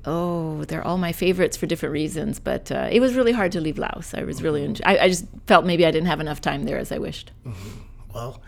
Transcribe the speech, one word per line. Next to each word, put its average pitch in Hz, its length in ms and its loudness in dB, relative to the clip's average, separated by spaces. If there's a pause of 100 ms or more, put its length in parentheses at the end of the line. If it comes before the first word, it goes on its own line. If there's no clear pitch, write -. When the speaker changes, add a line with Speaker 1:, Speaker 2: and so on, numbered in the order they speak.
Speaker 1:
Oh, 165 600 -2
they're - 200 -6
all 180 120 0
my 180 140 0
favorites 180 460 2
for - 80 -2
different 160 260 -2
reasons, 147 480 -2
but, - 320 -4
uh, 131 180 -2
it 233 120 6
was 254 140 4
really 240 180 4
hard 196 200 2
to 175 80 -2
leave 156 160 -2
Laos. - 360 -6
I - 100 -4
was 143 180 -6
really 147 200 0
Speaker 2:
Mm-hmm. 143 120 -2
Speaker 1:
enj-, 185 260 2
I, - 60 6
I 190 40 8
just 180 160 0 (200)
felt 165 200 6
maybe 175 200 4
I 160 60 6
didn't 160 160 2
have 151 140 2
enough 151 180 -4
time 143 240 -2
there 143 140 -2
as - 160 -4
I - 40 -4
wished. - 340 -8 (140)
Speaker 2:
Mm-hmm. - 680 -14
Well, 117 340 -10